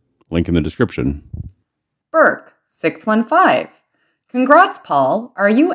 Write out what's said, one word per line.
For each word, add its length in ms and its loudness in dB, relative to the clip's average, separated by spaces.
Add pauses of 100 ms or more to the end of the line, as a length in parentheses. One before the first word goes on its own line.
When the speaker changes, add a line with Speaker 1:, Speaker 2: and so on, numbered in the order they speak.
(300)
Speaker 1:
Link 180 -2
in 60 -2
the 80 2
description. 640 -4 (840)
Speaker 2:
Burke, 420 0 (140)
six 400 -6
one 160 0
five. 460 0 (600)
Congrats, 480 2
Paul. 580 -2
Are 140 0
you 260 2